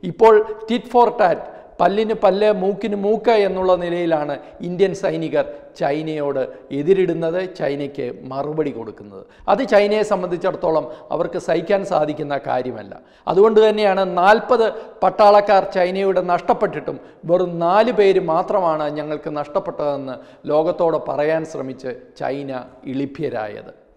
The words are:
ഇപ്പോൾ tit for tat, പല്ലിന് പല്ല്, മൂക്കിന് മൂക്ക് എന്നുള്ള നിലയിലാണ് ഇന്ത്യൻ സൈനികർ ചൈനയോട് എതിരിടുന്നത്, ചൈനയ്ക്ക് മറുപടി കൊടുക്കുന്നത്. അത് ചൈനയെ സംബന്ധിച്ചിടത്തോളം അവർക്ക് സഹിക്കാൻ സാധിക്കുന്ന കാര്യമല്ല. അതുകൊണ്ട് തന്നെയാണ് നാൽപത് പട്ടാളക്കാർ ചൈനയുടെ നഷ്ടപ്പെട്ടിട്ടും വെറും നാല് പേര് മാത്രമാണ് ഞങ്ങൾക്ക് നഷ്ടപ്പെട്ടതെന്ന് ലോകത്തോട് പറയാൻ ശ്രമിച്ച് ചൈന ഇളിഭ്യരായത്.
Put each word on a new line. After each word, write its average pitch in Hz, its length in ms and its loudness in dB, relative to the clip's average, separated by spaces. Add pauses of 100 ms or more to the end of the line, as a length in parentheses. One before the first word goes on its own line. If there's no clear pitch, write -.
ഇപ്പോൾ 214 440 4 (260)
tit 247 100 -2
for 240 260 4
tat, 180 300 2 (420)
പല്ലിന് 208 340 2
പല്ല്, 214 380 2
മൂക്കിന് 202 440 -2
മൂക്ക് 214 340 0
എന്നുള്ള 185 440 2
നിലയിലാണ് 170 640 -2 (220)
ഇന്ത്യൻ 180 340 0
സൈനികർ 160 580 -4 (280)
ചൈനയോട് 147 680 -4 (240)
എതിരിടുന്നത്, 170 840 0
ചൈനയ്ക്ക് 143 560 -6 (100)
മറുപടി 143 480 -6
കൊടുക്കുന്നത്. 104 560 -14 (220)
അത് 214 200 0
ചൈനയെ 208 340 4
സംബന്ധിച്ചിടത്തോളം 175 880 -2 (200)
അവർക്ക് 170 280 -4
സഹിക്കാൻ 185 460 -2
സാധിക്കുന്ന 151 600 -2
കാര്യമല്ല. 123 520 -6 (300)
അതുകൊണ്ട് 214 400 6
തന്നെയാണ് 196 500 2
നാൽപത് 220 540 4 (300)
പട്ടാളക്കാർ 202 600 6 (100)
ചൈനയുടെ 185 460 0
നഷ്ടപ്പെട്ടിട്ടും 175 800 -2 (240)
വെറും 175 340 0
നാല് 202 340 2
പേര് 190 280 4
മാത്രമാണ് 165 720 0
ഞങ്ങൾക്ക് 151 460 -8
നഷ്ടപ്പെട്ടതെന്ന് 147 1120 -6
ലോകത്തോട് 160 480 0 (120)
പറയാൻ 151 360 -2
ശ്രമിച്ച് 131 520 -10 (240)
ചൈന 131 440 -8 (200)
ഇളിഭ്യരായത്. 127 920 -8 (220)